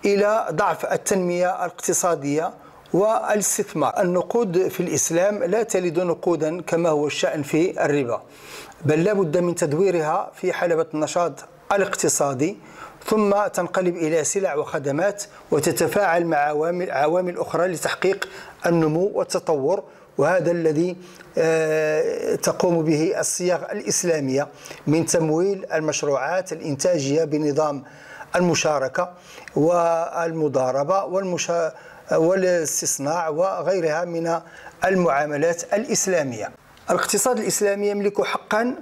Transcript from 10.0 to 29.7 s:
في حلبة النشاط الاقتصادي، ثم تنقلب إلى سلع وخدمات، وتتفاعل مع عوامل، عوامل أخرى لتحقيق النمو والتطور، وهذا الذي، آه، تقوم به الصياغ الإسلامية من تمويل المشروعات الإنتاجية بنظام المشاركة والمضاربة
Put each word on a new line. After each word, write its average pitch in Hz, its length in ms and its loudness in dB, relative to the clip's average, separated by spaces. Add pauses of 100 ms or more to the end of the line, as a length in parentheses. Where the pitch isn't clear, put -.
في 180 180 -2
حلبة 160 400 2
النشاط 156 400 0 (380)
الاقتصادي، 175 880 0 (500)
ثم 202 400 4
تنقلب 180 480 0
إلى 160 280 0
سلع 175 320 -2
وخدمات، 151 680 -2 (280)
وتتفاعل 170 760 2
مع 160 120 0
عوامل، 156 540 0
عوامل 170 460 0
أخرى 170 300 0
لتحقيق 185 640 -2 (360)
النمو 170 480 2
والتطور، 175 680 0 (340)
وهذا 165 340 2
الذي، 170 460 0 (400)
آه، 156 1000 0
تقوم 170 480 0
به 156 360 2
الصياغ 175 520 -2
الإسلامية 147 760 -2 (400)
من 160 180 2
تمويل 170 680 0
المشروعات 156 800 -2
الإنتاجية 156 680 0
بنظام 147 600 0 (520)
المشاركة 160 760 0 (420)
والمضاربة 165 1500 0